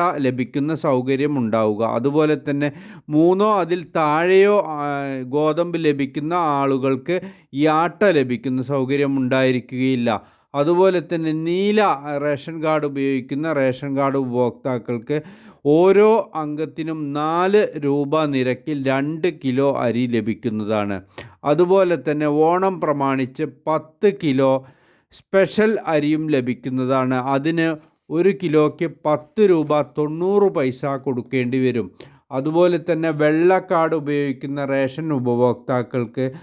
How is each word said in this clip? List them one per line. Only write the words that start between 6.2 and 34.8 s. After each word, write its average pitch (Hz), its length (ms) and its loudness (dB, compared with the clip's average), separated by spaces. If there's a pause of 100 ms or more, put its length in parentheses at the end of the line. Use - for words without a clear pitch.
ആളുകൾക്ക് 139 840 0 (340)
ഈ 143 120 0
ആട്ട 165 380 2
ലഭിക്കുന്ന 131 600 0
സൗകര്യം 139 540 -2
ഉണ്ടായിരിക്കുകയില്ല. 127 1080 0 (320)
അതുപോലെ 175 460 2 (140)
തന്നെ 160 160 -2
നീല 185 500 0 (420)
റേഷൻ 151 400 -4
കാർഡ് 156 220 0
ഉപയോഗിക്കുന്ന 139 680 -2
റേഷൻ 135 440 -2
കാർഡ് 135 200 0
ഉപഭോക്താക്കൾക്ക് 123 1040 -4 (440)
ഓരോ 196 720 4
അംഗത്തിനും 151 800 -6
നാല് 170 540 2 (100)
രൂപ 143 480 0
നിരക്കിൽ 131 640 -2
രണ്ട് 147 400 -2 (160)
കിലോ 135 360 2
അരി 123 280 0
ലഭിക്കുന്നതാണ്. 107 920 -2 (420)
അതുപോലെ 175 540 2 (140)
തന്നെ 151 140 -2
ഓണം 165 560 2
പ്രമാണിച്ച് 139 640 -2 (240)
പത്ത് 160 460 0 (100)
കിലോ 135 420 2 (520)
സ്പെഷ്യൽ 208 720 2
അരിയും 156 420 0
ലഭിക്കുന്നതാണ്. 131 840 0
അതിന് 151 600 0 (340)
ഒരു 175 220 2 (120)
കിലോയ്ക്ക് 151 480 0 (140)
പത്ത് 156 440 2
രൂപ 151 320 2
തൊണ്ണൂറ് 175 720 0
പൈസ 131 320 -2
കൊടുക്കേണ്ടി 131 720 -2
വരും. 120 320 0 (400)
അതുപോലെ 165 480 2 (120)
തന്നെ 160 200 -2
വെള്ള 160 480 2 (120)
കാർഡ് 165 240 0
ഉപയോഗിക്കുന്ന 143 720 -4
റേഷൻ 135 480 -2